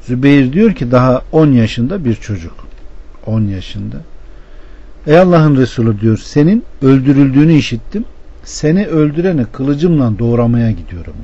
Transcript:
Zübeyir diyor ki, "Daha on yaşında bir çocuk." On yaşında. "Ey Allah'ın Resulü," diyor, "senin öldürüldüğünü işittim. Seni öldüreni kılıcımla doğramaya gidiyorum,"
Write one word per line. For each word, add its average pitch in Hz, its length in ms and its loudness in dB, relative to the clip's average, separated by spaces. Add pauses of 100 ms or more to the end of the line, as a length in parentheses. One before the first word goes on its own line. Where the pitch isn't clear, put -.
Zübeyir 131 520 2
diyor 208 200 4
ki, 120 180 -4
"Daha 127 300 2 (100)
on 156 200 4
yaşında 123 540 0
bir 113 100 0
çocuk." 85 520 -12 (580)
On 110 160 -2
yaşında. 101 560 -6 (1080)
"Ey 156 120 6
Allah'ın 160 380 4
Resulü," 113 440 0
diyor, 110 160 2
"senin 175 460 0 (180)
öldürüldüğünü 139 720 4
işittim. 139 520 -2 (380)
Seni 170 440 -2
öldüreni 151 580 0
kılıcımla 143 760 0
doğramaya 117 520 0
gidiyorum," 85 520 -10